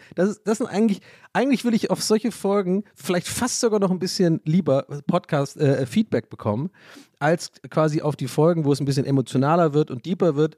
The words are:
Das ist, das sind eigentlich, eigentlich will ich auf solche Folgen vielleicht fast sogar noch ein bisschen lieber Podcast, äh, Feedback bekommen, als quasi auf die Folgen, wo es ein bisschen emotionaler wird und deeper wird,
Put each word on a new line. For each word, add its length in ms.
Das 140
ist, 160
das 120
sind 100
eigentlich, 320
eigentlich 320
will 100
ich 180
auf 120
solche 300
Folgen 500
vielleicht 360
fast 320
sogar 180
noch 120
ein 80
bisschen 440
lieber 400
Podcast, 480
äh, 300
Feedback 440
bekommen, 420
als 340
quasi 320
auf 160
die 100
Folgen, 380
wo 80
es 80
ein 40
bisschen 200
emotionaler 680
wird 180
und 140
deeper 300
wird, 220